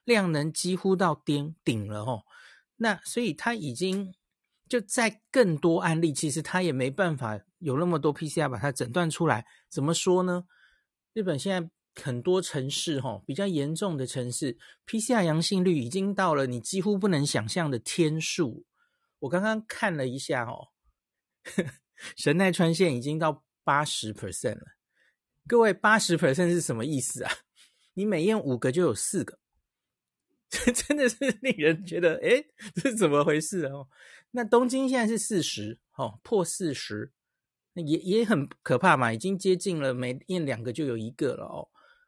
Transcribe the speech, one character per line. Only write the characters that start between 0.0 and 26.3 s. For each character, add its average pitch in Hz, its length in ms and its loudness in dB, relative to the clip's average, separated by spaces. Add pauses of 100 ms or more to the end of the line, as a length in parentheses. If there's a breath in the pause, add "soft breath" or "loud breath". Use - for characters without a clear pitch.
量 202 260 4
能 151 220 0
几 180 240 -2
乎 190 180 2
到 175 300 2
顶， 147 400 -2
顶 107 240 0
了 107 160 -8
吼。 120 180 -4 (540 loud breath)
那 220 260 -2
所 - 180 -4
以 226 120 0
它 - 200 -4
已 156 200 -6
经 185 420 -4 (540)
就 247 100 2
在 - 500 -2
更 175 280 4
多 170 240 2
案 165 200 2
例， 160 120 2
其 147 180 -2
实 156 100 -4
它 185 200 -2
也 175 100 0
没 131 180 0
办 160 280 0
法 107 200 -4 (200)
有 139 200 -2
那 170 80 2
么 170 140 2
多 147 140 2
P 151 160 -6
C 160 120 -2
R 147 60 0
把 123 100 -4
它 139 140 -2
诊 123 200 -4
断 170 180 0
出 160 180 0
来。 120 180 0 (240 soft breath)
怎 139 140 -4
么 160 100 2
说 185 300 2
呢？ 180 220 -2 (680 soft breath)
日 220 80 -4
本 175 160 0
现 185 240 -2
在 165 80 -8 (320)
很 123 200 -4
多 185 200 2
城 139 280 -4
市 143 320 -2
吼， 107 260 -6
比 143 60 -4
较 196 120 -2
严 156 300 0
重 170 220 -2
的 131 100 -4
城 123 240 -4
市 127 260 -4 (280 loud breath)
，P 226 140 -4
C 247 140 0
R 214 100 4
阳 160 180 2
性 180 220 2
率 175 160 4
已 120 100 -2
经 190 260 -2
到 185 180 2
了 135 140 2
你 123 140 -4
几 190 200 -4
乎 202 160 2
不 196 120 2
能 147 160 4
想 110 240 -2
象 165 200 0
的 127 80 -2
天 160 420 0
数。 - 460 -4 (540)
我 139 100 -4
刚 180 140 0
刚 220 240 -2
看 190 280 -2
了 135 120 -2
一 127 100 -6
下 127 280 -4
哦， - 240 -12 (760)
<laughs> - 720 -8
神 151 220 2
奈 190 140 6
川 165 220 4
县 160 220 4
已 120 60 -4
经 147 180 -2
到 156 240 0 (200)
八 147 200 4
十 110 300 -6
percent 107 420 -6
了。 - 120 -20 (800)
各 233 120 4
位， 220 140 6
八 214 260 4
十 175 180 2
percent 170 320 4